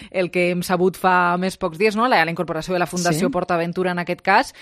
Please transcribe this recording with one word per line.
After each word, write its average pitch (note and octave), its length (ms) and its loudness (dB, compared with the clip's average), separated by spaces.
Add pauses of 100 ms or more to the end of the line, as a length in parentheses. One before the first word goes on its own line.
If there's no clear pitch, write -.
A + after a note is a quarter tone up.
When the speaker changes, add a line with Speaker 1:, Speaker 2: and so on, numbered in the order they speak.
(120)
Speaker 1:
el F#3 180 -2
que F3 220 2
hem F3 100 -2
sabut F3+ 340 0
fa F3+ 420 2
més F#3 200 -4
pocs E3+ 180 -6
dies, G3+ 200 0
no?, A3+ 100 2
la, G#3 180 4
la D#3+ 60 0
incorporació E3+ 220 -4
de E3 280 -4
la F3+ 60 0
Fundació F3 420 0
Speaker 2:
Sí. C#3+ 40 -2
Speaker 1:
PortAventura, F3 600 -2
en F3 60 -4
aquest F3 220 -4
cas, G#3+ 420 2